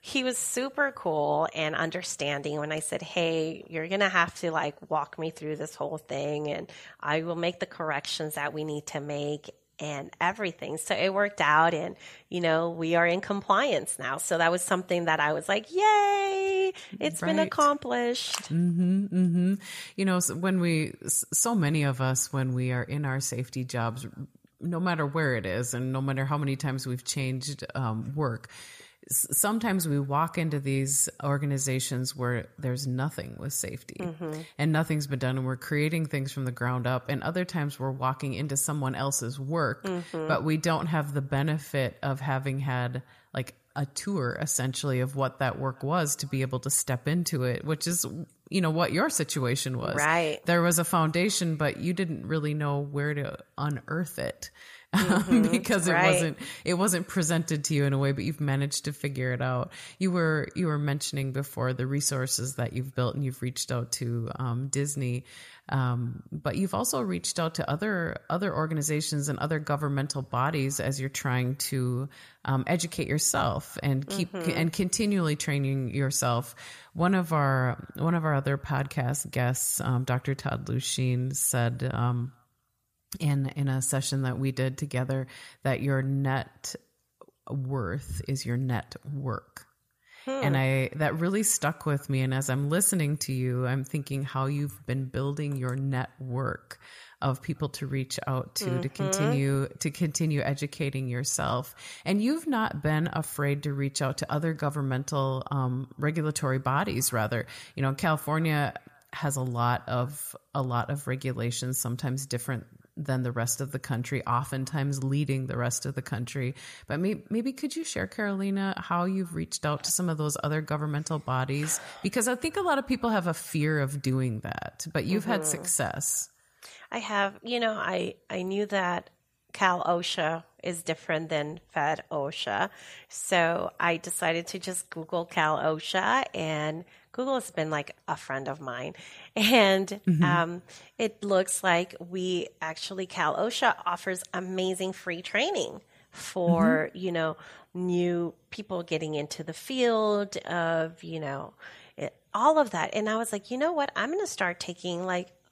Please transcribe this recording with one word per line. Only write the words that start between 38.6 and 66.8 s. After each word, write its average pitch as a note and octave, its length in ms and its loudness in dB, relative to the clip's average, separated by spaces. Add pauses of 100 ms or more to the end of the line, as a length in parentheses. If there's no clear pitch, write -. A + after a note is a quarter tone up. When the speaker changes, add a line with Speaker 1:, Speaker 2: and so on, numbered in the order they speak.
Speaker 2:
else's C3+ 460 -2
work, C#3+ 440 0
Speaker 1:
Mm-hmm. F3 440 -4
Speaker 2:
but D#3 160 0
we D#3 140 2
don't E3 280 0
have D3+ 280 0
the C#3+ 80 0
benefit C#3+ 800 0
of C3+ 180 -2
having C3+ 400 -2
had, B2+ 420 -2 (300)
like, - 220 -4 (220)
a C#3 100 0
tour D3 540 -2
essentially C3 600 0
of C3 140 0
what C3+ 240 0
that C3 200 0
work C3 260 -4
was D3+ 320 2
to - 100 -4
be C3+ 160 0
able C3 160 -2
to C#3 120 -4
step - 360 0
into D#3+ 380 0
it, B2 200 0
which D3+ 220 -2
is, E3+ 180 0 (460)
you F#3+ 100 2
know, E3 100 4
what D#3+ 220 2
your G3+ 160 4
situation C3 720 0
was. - 160 -2
Speaker 1:
Right. D#3 500 2
Speaker 2:
There E3+ 160 4
was E3+ 200 4
a E3+ 40 4
foundation, E3+ 720 2
but D3 220 0
you E3+ 160 0
didn't E3+ 340 -2
really D3+ 260 0
know D3 280 0
where C#3+ 340 -2
to C#3+ 220 -4 (200)
unearth D3+ 600 -2
it. - 360 -6
<laughs> - 60 -20 (320)
Speaker 1:
Mm-hmm. G#3 600 6
Speaker 2:
Because F#3+ 340 2
it F3+ 60 4
Speaker 1:
Right. F3+ 200 6
Speaker 2:
wasn't, E3+ 260 2 (260)
it F3+ 100 2
wasn't F3 320 2
presented D#3+ 600 2
to D#3 80 2
you C#3+ 100 6
in C#3 80 4
a C#3 60 2
way, C#3 120 4
but C#3 140 0
you've C#3+ 160 -2
managed C#3+ 460 0
to D3 60 -2
figure B2+ 400 -2
it B2+ 80 -2
out. B2+ 300 0 (300)
You F#3+ 100 4
were, D#3+ 460 2
you F3+ 100 2
were D3+ 140 2
mentioning C#3 500 0
before B2+ 420 -2
the B2+ 140 0
resources C3+ 720 0
that B2 160 -2
you've C3 240 -4
built, B2 180 2
and C#3+ 100 0
you've C3 160 -4
reached - 300 -4
out A#2+ 220 -2
to, A#2 420 -2
um, B2+ 320 -2
Disney. C3+ 600 -2 (420)
Um, A#2+ 640 0
but D3+ 240 -4
you've F#3+ 180 0
also B3+ 280 0